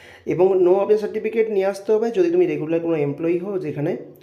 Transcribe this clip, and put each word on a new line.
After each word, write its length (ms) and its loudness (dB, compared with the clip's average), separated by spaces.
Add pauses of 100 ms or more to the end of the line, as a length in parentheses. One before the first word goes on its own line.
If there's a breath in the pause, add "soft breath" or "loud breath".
(260 loud breath)
এবং 280 2
no 140 4
objection 300 4
সার্টিফিকেট 520 -2
নিয়ে 160 0
আসতে 260 -2
হবে 200 0
যদি 200 2
তুমি 140 4
রেগুলার 340 -2
কোনো 160 -2
এমপ্লয়ি 420 -2
হও 220 -6
যেখানে, 380 -4 (260)